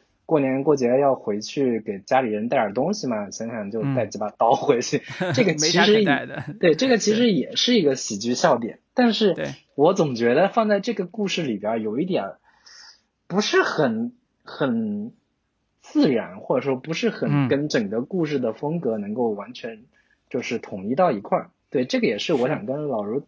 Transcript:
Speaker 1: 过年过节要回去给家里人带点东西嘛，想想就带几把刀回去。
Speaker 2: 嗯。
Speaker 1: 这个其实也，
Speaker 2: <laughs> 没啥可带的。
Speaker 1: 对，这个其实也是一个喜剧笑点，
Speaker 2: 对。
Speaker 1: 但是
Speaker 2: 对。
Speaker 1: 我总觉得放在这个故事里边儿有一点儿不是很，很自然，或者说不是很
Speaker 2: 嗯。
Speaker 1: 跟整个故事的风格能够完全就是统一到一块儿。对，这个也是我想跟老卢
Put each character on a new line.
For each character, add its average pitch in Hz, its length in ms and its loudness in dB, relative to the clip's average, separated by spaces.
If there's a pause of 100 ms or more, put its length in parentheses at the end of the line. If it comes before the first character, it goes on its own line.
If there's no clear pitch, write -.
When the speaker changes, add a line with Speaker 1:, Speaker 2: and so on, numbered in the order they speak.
(240)
Speaker 1:
过 156 160 2
年 135 240 0
过 151 100 6
节 127 240 4
要 139 160 4
回 107 260 -4
去 120 400 0
给 104 180 -8
家 131 240 2
里 117 80 -2
人 107 180 -2
带 143 80 0
点 107 160 0
东 147 220 -2
西 170 120 -8
嘛， 107 240 -4
想 113 180 -10
想 107 220 -8
就 110 120 -4 (120)
带 120 120 0
几 101 120 -10
把 104 120 -6
刀 120 240 2
回 123 260 2
去。 135 220 -2 (180)
Speaker 2:
嗯。 180 140 -2
Speaker 1:
这 254 100 4
个 175 100 2
其 156 160 0 (100)
实 208 200 6
也， 202 60 2
Speaker 2:
<laughs> - 0 -
没 - 0 -
啥 143 80 4
可 131 60 -2
带 123 60 -10
的。 143 180 -10 (160)
Speaker 1:
对， 165 140 6
这 254 140 0
个 240 80 6
其 208 180 2
实 233 160 4
也 156 260 -2
是 240 220 2
一 185 40 4
个 143 120 4
喜 - 220 -8
剧 117 180 -2
笑 147 220 4
点， 117 200 -6
Speaker 2:
对。 - 40 -20 (140)
Speaker 1:
但 240 180 4
是 208 220 2
Speaker 2:
对。 139 200 -6 (200)
Speaker 1:
我 160 200 6
总 156 200 0
觉 117 200 2
得 180 160 4
放 220 180 0
在 202 120 2
这 233 120 -4
个 190 140 -4
故 202 220 -4
事 175 140 -4
里 123 140 -2
边 104 160 -4
儿 117 80 -2
有 107 180 -4
一 165 60 0
点 156 200 -2
儿 95 140 -12 (880)
不 180 140 -2
是 349 220 2
很， 120 500 0 (320)
很 113 680 -4 (680)
自 285 300 2
然， 101 300 -2
或 - 160 -2
者 170 60 2
说 135 140 0
不 151 160 -8
是 220 160 0
很 - 240 -2
Speaker 2:
嗯。 139 160 2
Speaker 1:
跟 143 220 0
整 113 180 0
个 113 140 -2
故 170 240 -2
事 147 120 -2
的 120 140 -2
风 160 280 -6
格 113 180 -2
能 104 160 -6
够 120 160 0
完 104 240 -8
全 113 300 -14 (440)
就 123 140 -4
是 117 160 -4
统 98 320 -8
一 127 40 0
到 175 160 -2
一 104 100 -4
块 165 180 -4
儿。 - 120 -12 (200)
对， 147 160 -2
这 254 140 -4
个 226 60 -2
也 107 120 -2
是 170 160 -2
我 123 140 0
想 104 180 -6
跟 147 200 -6
老 117 160 -4
卢 113 260 -4